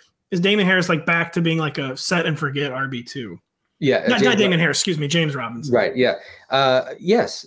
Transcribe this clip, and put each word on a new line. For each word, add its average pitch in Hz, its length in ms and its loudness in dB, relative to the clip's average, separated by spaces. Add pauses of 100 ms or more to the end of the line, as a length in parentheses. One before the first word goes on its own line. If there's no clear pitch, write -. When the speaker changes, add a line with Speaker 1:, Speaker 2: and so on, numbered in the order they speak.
(300)
Speaker 1:
is 180 100 -2
Damon 202 240 2
Harris, 185 240 2
like, 165 160 -2
back 170 300 0
to 175 80 0
being, 165 160 0
like, 151 180 -4
a 135 180 -6
set 170 300 -2
and 160 140 -2
forget 143 340 -4
R 131 160 -6
B 123 140 -8
two? 110 360 -12 (400)
Speaker 2:
Yeah, 123 200 2 (100)
Speaker 1:
Not, - 0 -
Speaker 2:
James 233 140 2
Speaker 1:
not 233 160 4
Damon 185 200 2
Speaker 2:
Ro- 165 40 2
Speaker 1:
Harris, 147 160 2
excuse 170 200 -2
me, 151 80 -4
James 156 300 0
Robinson. 120 380 -4
Speaker 2:
Right, 107 200 2
yeah. 120 200 2 (340)
Uh, 131 500 2
yes, 185 480 0